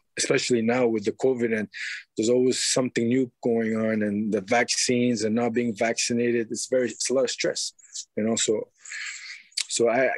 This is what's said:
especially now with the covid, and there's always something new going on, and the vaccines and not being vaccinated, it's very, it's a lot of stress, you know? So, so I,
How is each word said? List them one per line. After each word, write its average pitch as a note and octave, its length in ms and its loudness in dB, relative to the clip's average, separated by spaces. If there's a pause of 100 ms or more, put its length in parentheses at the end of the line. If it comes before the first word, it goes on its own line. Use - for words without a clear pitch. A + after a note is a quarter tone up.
(180)
especially B2+ 440 0
now A#2+ 260 2
with A2 180 0
the G#2+ 60 0
covid, A#2 460 0
and G#2 100 -4 (480)
there's A2+ 140 0
always B2+ 340 2
something B2 440 0
new B2 240 2 (120)
going A2+ 320 0
on, A2 260 0
and G#2 320 0
the G#2+ 80 0
vaccines A#2+ 800 2
and G#2+ 120 0
not A#2+ 180 0
being A#2+ 220 0
vaccinated, A#2 760 0
it's A2+ 160 -6
very, B2+ 220 2
it's - 200 -6
a A#2+ 40 0
lot C3 120 2
of A2+ 60 -4
stress, - 420 -4 (420)
you G#2+ 80 -2
know? A2 120 2
So, A2 340 0 (1000)
so A#2 200 2
I, B2 280 4